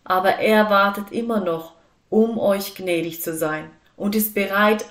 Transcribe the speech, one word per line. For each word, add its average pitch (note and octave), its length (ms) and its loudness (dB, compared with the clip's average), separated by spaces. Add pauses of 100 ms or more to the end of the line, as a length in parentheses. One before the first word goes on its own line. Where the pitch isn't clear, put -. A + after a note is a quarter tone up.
aber F#3 340 2
er G#3+ 340 4
wartet G3+ 420 0
immer A#3 280 -2
noch, E3 340 -4 (340)
um A3 280 2
euch G3 380 0
gnädig E3+ 480 -4
zu E3 140 -6
sein D#3 340 -4 (260)
und G#3 200 -2
ist G#3+ 180 -2
bereit, G#3 560 0